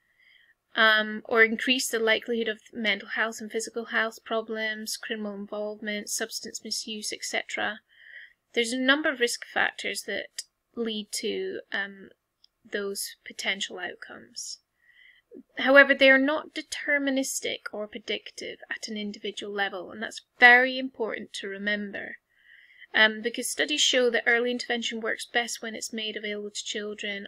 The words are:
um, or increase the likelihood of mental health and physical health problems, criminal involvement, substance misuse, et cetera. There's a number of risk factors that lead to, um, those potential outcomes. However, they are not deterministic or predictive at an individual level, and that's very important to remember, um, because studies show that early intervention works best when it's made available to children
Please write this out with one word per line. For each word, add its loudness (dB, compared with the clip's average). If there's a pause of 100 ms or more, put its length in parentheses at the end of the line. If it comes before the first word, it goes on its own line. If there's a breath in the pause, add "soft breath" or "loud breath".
(760 soft breath)
um, 4
or 6
increase 2
the -2
likelihood 0
of -6 (120)
mental -4
health -2
and -10
physical -6
health -2
problems, -4
criminal -6
involvement, -6
substance -6
misuse, -6
et -10
cetera. -4 (760 loud breath)
There's 0
a -2
number 4
of -2
risk 0
factors -2
that -8 (340)
lead -6
to, -4 (120)
um, -8 (600)
those -6 (100)
potential -6
outcomes. -12 (1000 soft breath)
However, 10
they 8
are 10
not 0
deterministic -2 (120)
or -8
predictive -10 (120)
at -10
an -6
individual -8
level, -4
and -12
that's -10 (160)
very 10
important -6
to -8
remember, -6 (760 loud breath)
um, 4
because -4
studies 0
show 4
that 2
early 4
intervention -4
works -4
best -2
when -10
it's -10
made -6
available -8
to -10
children -8